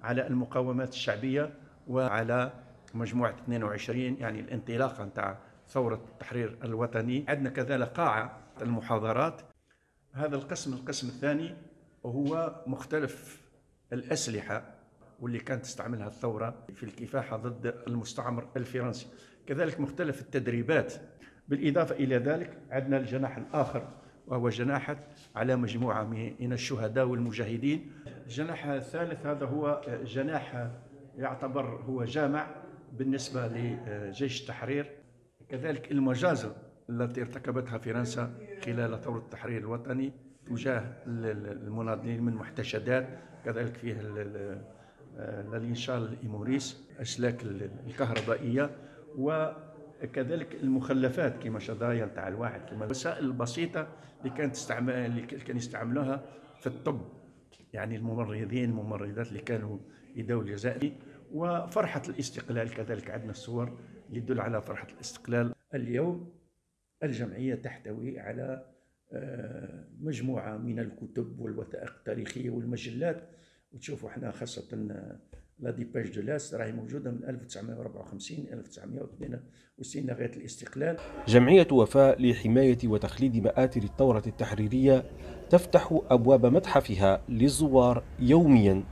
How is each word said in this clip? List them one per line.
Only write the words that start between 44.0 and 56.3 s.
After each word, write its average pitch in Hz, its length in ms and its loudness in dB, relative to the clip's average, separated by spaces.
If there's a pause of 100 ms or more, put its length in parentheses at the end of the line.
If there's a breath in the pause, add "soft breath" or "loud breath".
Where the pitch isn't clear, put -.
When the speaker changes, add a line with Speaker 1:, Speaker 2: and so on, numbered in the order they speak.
Speaker 1:
ال-، 104 1400 -10
الانشال 117 480 -2
الإيموريس، 113 800 -4 (180)
أسلاك 117 420 -2
ال-، 98 260 -6 (180)
الكهربائية، 117 840 0 (480 loud breath)
وكذلك 151 1500 -4
المخلفات 131 800 2
كما 110 160 -4
شظايا 113 460 -2
نتاع 95 220 -6
الواحد، 107 420 -6
كما 107 160 -6
الوسائل 143 400 -4
البسيطة 156 600 -2 (320 soft breath)
اللي 131 180 -6
كانت 139 160 -2
تستعمل، 123 400 -2
اللي 120 280 -2
ك-، - 140 -10
كان - 220 -6
يستعملوها 120 640 -2 (360 loud breath)